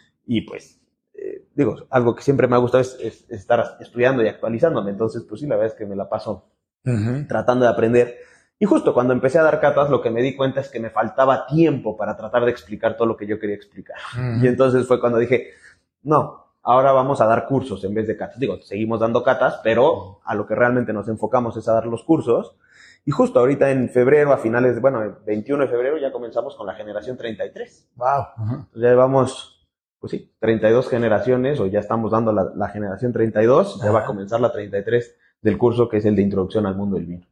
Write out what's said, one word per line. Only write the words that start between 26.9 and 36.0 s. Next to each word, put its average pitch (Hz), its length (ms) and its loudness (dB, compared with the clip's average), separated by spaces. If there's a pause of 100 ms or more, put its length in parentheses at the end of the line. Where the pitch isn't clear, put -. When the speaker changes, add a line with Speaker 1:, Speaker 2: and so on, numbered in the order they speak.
Speaker 1:
treinta 117 280 -8
y - 60 -10
tres. - 440 -18
Speaker 2:
Wow. 120 120 -6 (300)
Ajá. 113 360 -8
Speaker 1:
Ya 117 160 0
llevamos, 127 800 2 (320)
pues - 120 -14
sí, - 280 -12
treinta 110 300 2
y 113 40 6
dos 127 160 2
generaciones, 123 720 0
o 104 80 -2
ya 101 140 -2
estamos 113 300 -2
dando 110 200 2
la, 98 240 0
la 101 140 -4
generación 104 420 -6
treinta 110 320 0
y - 20 4
dos, 151 380 2
ya 107 80 0
va 110 60 4
a 107 60 0
Speaker 2:
Ajá. - 40 -8
Speaker 1:
comenzar 101 320 -4
la 120 140 2
treinta 101 240 -6
y 101 80 -4
tres 120 280 -2 (280)
del 104 160 0
curso, 117 320 2
que 110 80 0
es 107 80 0